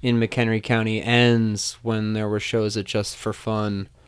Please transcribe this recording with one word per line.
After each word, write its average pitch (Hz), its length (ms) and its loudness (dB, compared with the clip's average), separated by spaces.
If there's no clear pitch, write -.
in 117 140 2
McHenry 113 420 0
County 110 400 0
ends 117 800 2
when 110 320 -2
there 107 160 -2
were 107 100 0
shows 107 380 -2
at 98 80 -4
Just - 320 -4
for 107 160 -4
Fun 104 560 -4